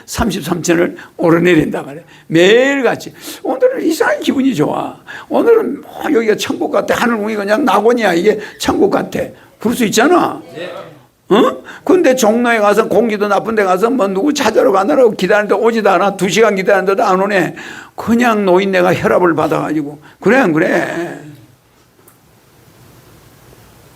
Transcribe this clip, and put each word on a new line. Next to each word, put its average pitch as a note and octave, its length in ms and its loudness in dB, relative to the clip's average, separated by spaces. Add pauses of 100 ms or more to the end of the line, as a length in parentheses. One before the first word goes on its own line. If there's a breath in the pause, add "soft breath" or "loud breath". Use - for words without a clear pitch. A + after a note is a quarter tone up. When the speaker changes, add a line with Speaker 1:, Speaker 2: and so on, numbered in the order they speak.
Speaker 1:
삼십삼천을 E3+ 880 -2 (200 loud breath)
오르내린다 E3 640 2
말이야. D3 200 -16 (240 loud breath)
매일같이. A3 880 2 (300 loud breath)
오늘은 B4+ 400 0
이상하게 A#4 380 0
기분이 C4+ 340 0
좋아. - 420 -4 (320 loud breath)
오늘은 A4 540 2
뭐 - 300 -14
여기가 A3 240 2
천국 - 340 -4
같아. G3 240 0
하늘 A#3 220 -2
공기 G#3+ 200 -4
그냥 G#3 280 -2
낙원이야. G#3 500 2
이게 G3+ 260 2 (180 loud breath)
천국 - 320 0
같아. - 300 -4 (380 loud breath)
그럴 A#3 180 -2
수 B3 80 0
있잖아. D4 560 2 (160)
Speaker 2:
예. - 160 -12 (560)
Speaker 1:
어? - 340 2 (220 loud breath)
근데 D#4 300 4
종로에 A#3 440 2
가서 G#3 300 2
공기도 G#3 380 0
나쁜 G3+ 300 -2
데 G#3 80 2
가서 F#3+ 260 0
뭐 B3 160 0
누구 G3+ 260 0
찾으러 - 380 2
가느라고 A3 420 2
기다리는데 G#3 420 0
오지도 G#3+ 360 0
않아. F#3+ 260 0
두 F#3 120 -2
시간 G#3 260 2
기다리는데도 F#3+ 500 0
안 F#3+ 160 2
오네. F#3+ 360 -2 (400 loud breath)
그냥 A3+ 480 0
노인네가 F#3 500 2
혈압을 F3+ 400 0
받아가지고. D3+ 680 -4 (200 loud breath)
그래, A3+ 180 2
안 G3+ 140 2
그래? E3+ 680 -2 (2750)